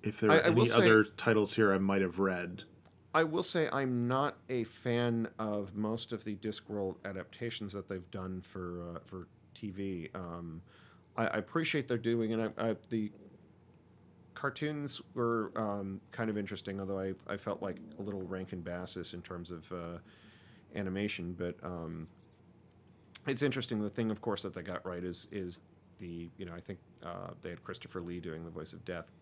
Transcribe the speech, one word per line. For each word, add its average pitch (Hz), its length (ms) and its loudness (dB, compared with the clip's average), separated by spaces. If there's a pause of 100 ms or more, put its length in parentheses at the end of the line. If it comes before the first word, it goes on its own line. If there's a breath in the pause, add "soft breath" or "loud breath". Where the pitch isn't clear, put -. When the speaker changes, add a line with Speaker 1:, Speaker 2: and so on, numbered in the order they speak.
Speaker 1:
if - 180 -4
there 110 100 6
are 160 120 10
Speaker 2:
I, - 40 4
I - 40 8
will 117 120 8
Speaker 1:
any 113 80 8
Speaker 2:
say 110 80 8
Speaker 1:
other 110 260 10
titles 107 500 4
here 104 180 8
I 95 60 6
might 98 240 4
have 87 160 0
read. 90 440 0 (520)
Speaker 2:
I 160 100 8
will 156 180 0
say 160 300 2
I'm 123 360 2
not 135 280 2 (120)
a 123 160 0
fan 117 640 2 (100)
of 104 380 -2
most 107 360 -2
of 107 120 -6
the 104 120 -4
Discworld 104 680 -4
adaptations 98 680 -6
that 98 160 -6
they've 90 220 -8
done 92 300 -6
for, 87 560 -8
uh, - 100 -6
for 90 220 -12 (260)
T 104 160 -8
V. 92 440 -4
Um, 85 480 -8 (540 soft breath)
I, 113 100 2
I - 120 0
appreciate 156 500 0
they're 120 100 2
doing 117 340 2
it. 110 260 0
I, 113 120 2
I, 104 60 0 (140)
the 107 200 0 (1300)
cartoons 147 640 -4 (120)
were, 117 420 2
um, 101 440 -2 (120)
kind 110 180 -2
of 104 80 -2
interesting, 98 420 -6
although 95 200 -2
I, 95 140 -2 (120)
I 101 100 -4
felt 101 240 -4
like 92 160 -4 (220)
a 98 40 -8
little 98 200 -4
Rankin 92 380 -6
Bassus 87 520 -6
in 87 100 -10
terms 87 280 -10
of, 82 220 -12
uh, 85 260 -8 (760 soft breath)
animation. 95 600 -2
But, 87 280 -4
um, 82 420 -6 (1200)
it's 135 160 0
interesting. 127 400 0
The 104 80 0
thing, 110 220 0
of 101 80 -4
course, 104 220 -2
that 90 120 -6
they 90 80 -8
got 90 240 -6
right 90 160 -6
is, 90 300 -4
is 90 280 -6 (380)
the, 85 400 -10
you 95 80 -8
know, 85 80 -10
I 87 60 -12
think, 92 180 -10 (260)
uh, 90 260 -8 (120)
they 87 80 -8
had 82 140 -12
Christopher - 360 -8
Lee 87 200 -6
doing 82 240 -8
the 85 60 -10
voice 78 220 -8
of - 120 -14
Death 85 260 -6 (120)